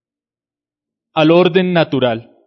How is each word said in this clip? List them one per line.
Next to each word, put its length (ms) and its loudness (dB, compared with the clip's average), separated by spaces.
al 200 2
orden 400 0
natural. 640 -4